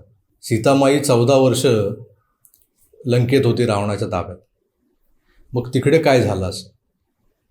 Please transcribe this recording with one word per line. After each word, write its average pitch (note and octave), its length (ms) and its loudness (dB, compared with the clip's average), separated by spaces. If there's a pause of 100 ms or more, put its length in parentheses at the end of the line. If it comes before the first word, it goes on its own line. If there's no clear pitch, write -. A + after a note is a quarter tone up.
(420)
सीतामाई C#3 560 2
चौदा B2+ 360 2
वर्ष C3 320 2 (1400)
लंकेत B2 400 2
होती A#2 200 0
रावणाच्या G#2 460 -4
ताब्यात. F2+ 240 -8 (1160)
मग A#2+ 220 -6
तिकडे C#3+ 240 2
काय C#3 240 2
झालं G2 220 -2
असं? - 240 -10 (840)